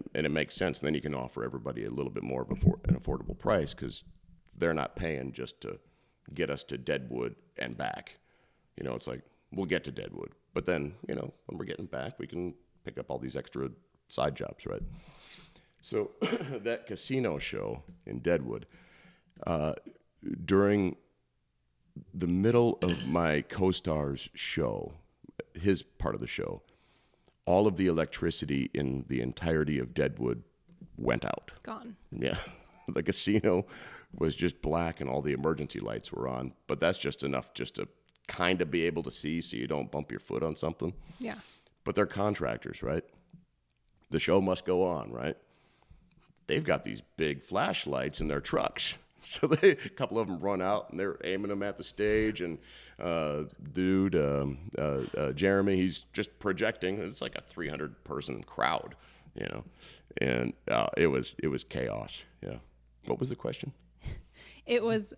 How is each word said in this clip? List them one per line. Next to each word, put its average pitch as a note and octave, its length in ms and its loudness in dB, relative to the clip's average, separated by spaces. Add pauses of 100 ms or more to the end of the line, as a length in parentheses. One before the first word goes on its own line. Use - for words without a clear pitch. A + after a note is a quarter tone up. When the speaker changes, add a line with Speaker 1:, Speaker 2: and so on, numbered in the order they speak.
(140)
Speaker 1:
and D#2 120 2
it D2 40 0
makes D2+ 240 0
sense. E2+ 240 0
And C#2+ 80 -4
then D#2 80 2
you C#2+ 60 0
can D2+ 140 -2
offer B1 300 -4
everybody B1 400 -6
a G#1+ 60 -4
little B1+ 220 -4
bit G1+ 100 -6
more B1+ 200 -2
of A#1+ 60 -6
affor-, - 400 4
an A#1 100 6
affordable - 380 -4
price F2 380 2
'cause - 300 -8 (520)
they're E2 180 4
not D2+ 200 0
paying C#2 380 -2
just - 300 -10
to G1+ 180 -8 (520)
get D#2 180 0
us C#2 140 -4
to C#2 140 -6
Deadwood B1 560 -2 (240)
and A#1+ 180 -6
back. - 420 -6 (580)
You - 80 -6
know, B1+ 100 -2
it's A#1 140 -8
like, B1+ 140 -6 (280)
"We'll F#2+ 160 -2
get E2+ 180 0
to C2+ 60 -8
Deadwood, G1+ 400 -8 (240)
but E2 120 -2
then, D#2 280 0 (140)
you - 60 -4
know, - 180 -4 (140)
when - 120 -8
we're - 60 -6
getting - 220 -8
back, - 320 -6
we - 80 -8
can E2+ 280 -6 (300)
pick - 140 -10
up - 120 -8
all C2+ 80 -4
these B1+ 180 -6
extra C2 340 -6 (380)
side D2 280 0
jobs," - 300 -8
right? - 160 -4 (1000)
So G#2+ 360 -2
<clears throat> - 40 -14
that B2 680 -2
casino G#2+ 520 0
show G#1+ 440 -4 (240)
in A1 140 -6
Deadwood, B1+ 460 2 (800)
uh, D#2 280 2 (720)
during G2 520 6 (1160)
the F2+ 140 -2
middle A2+ 540 6
of C2 300 4
my D#2 300 4
co-star's D#2 920 0
show, G#1+ 600 -2 (640)
his F2+ 280 2
part - 320 -4
of G1+ 80 -6
the A#1+ 40 -2
show, - 360 -6 (840)
all F#2+ 220 8
of G2 100 4
the F#2+ 100 4
electricity D#2+ 840 2
in C2+ 360 0
the B1+ 120 0
entirety D2+ 580 2
of B1 140 -4
Deadwood B1 500 0 (540)
went A#1+ 280 0
out. - 260 -6 (140)
Speaker 2:
Gone. A3+ 320 -12 (160)
Speaker 1:
Yeah. - 300 0
<laughs> - 60 -12 (400)
The F2 140 0
casino G2 640 4 (480)
was D#2+ 220 2
just - 260 0
black E2 400 0
and C#2+ 80 -4
all C#2 140 0
the C#2+ 100 0
emergency C#2+ 460 0
lights G#1+ 340 -6
were A#1+ 160 -4
on, B1+ 240 -4 (140)
but C#2+ 140 -2
that's F2+ 180 4
just - 240 -4
enough C2+ 320 -2
just - 220 -6
to G1+ 100 -4 (400)
kinda F2+ 400 2
be E2 200 2
able E2 180 0
to C2 80 -8
see D#2+ 280 -2
so - 160 -6
you A#1+ 120 -2
don't C#2+ 220 -2
bump D2 200 -4
your G1+ 80 -6
foot A1 240 -4
on D#2 140 0
something. D#2+ 360 -2 (280)
Speaker 2:
Yeah. A#3 160 -6 (480)
Speaker 1:
But - 100 -2
they're G#2 120 6
contractors, F#2 760 -2
right? D2 220 0 (1040)
The D#2+ 80 2
show F2+ 220 4
must F#2 240 2
go F#2 180 4
on, D2+ 300 0
right? B1 240 -4 (1120)
They've D#2 160 2
got D2+ 180 2
these G#1+ 200 -6 (140)
big D2 260 0
flashlights D#2+ 800 -2
in D#2 80 0
their C#2+ 120 0
trucks. - 580 0
<laughs> - 60 -20 (200)
So - 220 0
they, D#3 240 8
a C#3+ 60 6
couple - 420 -4
of A2+ 80 2
them F2+ 140 -4
run F#2+ 200 0
out G2 300 2
and - 80 -6
they're F#2+ 240 0
aiming G2 280 -2
them G2+ 120 -2
at G2+ 140 -4
the F2+ 80 -8
stage. G#2+ 560 2
And, E2+ 180 -4 (400)
uh, D#2 460 0 (280)
dude, F#2+ 440 4
um, C#2+ 420 2 (180)
uh, C#2 260 0 (140)
uh, C#2+ 160 0
Jeremy, G2 440 4
he's F#2 360 0
just - 280 -6
projecting. G2+ 580 0
It's G#2 240 -8
like - 140 -6
a - 40 -10
three - 280 -8
hundred C#2+ 340 -6
person C2+ 400 -6
crowd, - 540 0 (400)
you - 100 -4
know. - 160 -6 (580)
And, A#1+ 340 2 (140)
uh, A1 280 4
it E2+ 100 6
was, C2 340 0
it - 60 0
was C2+ 160 -2
chaos. A1 580 -6 (220)
Yeah. G1+ 140 -8 (500)
What - 140 0
was - 80 0
the - 80 -6
question? - 360 -6 (960)
Speaker 2:
It A#3+ 160 2
was, A3 340 0